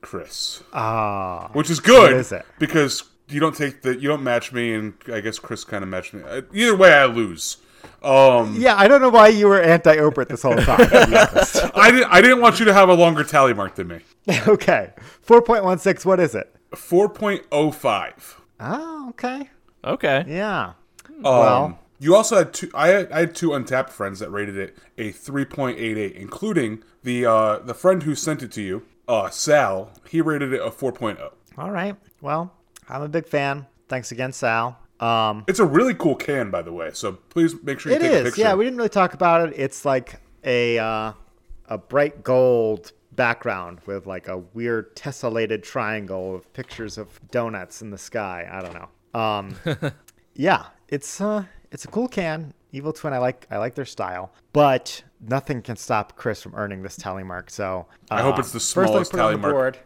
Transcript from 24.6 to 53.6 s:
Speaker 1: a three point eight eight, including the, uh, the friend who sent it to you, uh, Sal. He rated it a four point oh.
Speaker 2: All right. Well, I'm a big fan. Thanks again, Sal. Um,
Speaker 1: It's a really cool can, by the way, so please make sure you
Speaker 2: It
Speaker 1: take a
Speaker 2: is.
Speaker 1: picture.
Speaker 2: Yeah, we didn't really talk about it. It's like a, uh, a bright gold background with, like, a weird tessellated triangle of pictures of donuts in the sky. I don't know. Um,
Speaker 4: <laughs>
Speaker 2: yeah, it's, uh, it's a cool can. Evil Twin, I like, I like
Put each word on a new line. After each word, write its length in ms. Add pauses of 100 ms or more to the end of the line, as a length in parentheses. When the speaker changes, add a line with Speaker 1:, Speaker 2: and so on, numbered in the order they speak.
Speaker 1:
a 140
three 320
point 340
eight 200
eight, 180
including 680 (200)
the, 240
uh, 340
the 140
friend 280
who 120
sent 280
it 100
to 100
you, 200 (260)
uh, 220
Sal. 600 (160)
He 120
rated 320
it 80
a 100
four 220
point 280
oh. 120 (260)
Speaker 2:
All 120
right. 260 (240)
Well, 320 (360)
I'm 140
a 60
big 180
fan. 400 (220)
Thanks 240
again, 200
Sal. 460 (220)
Um, 460
Speaker 1:
It's 120
a 60
really 300
cool 220
can, 340
by 120
the 100
way, 200
so 200
please 500
make 180
sure 120
you 40
Speaker 2:
It 60
Speaker 1:
take 100
a 40
Speaker 2:
is. 80
Speaker 1:
picture. 180
Speaker 2:
Yeah, 120
we 100
didn't 140
really 100
talk 260
about 340
it. 80
It's 280
like 360 (240)
a, 340
uh, 340 (560)
a 100
bright 460
gold 680 (200)
background 760
with, 200
like, 220
a 100
weird 580
tessellated 640
triangle 720
of 180
pictures 460
of 220 (100)
donuts 520
in 80
the 80
sky. 520
I 120
don't 120
know. 460
Um, 720 (220)
Speaker 4:
<laughs> 200
Speaker 2:
yeah, 320 (220)
it's, 320
uh, 240 (260)
it's 140
a 40
cool 200
can. 440 (200)
Evil 200
Twin, 200
I 60
like, 320
I 80
like 160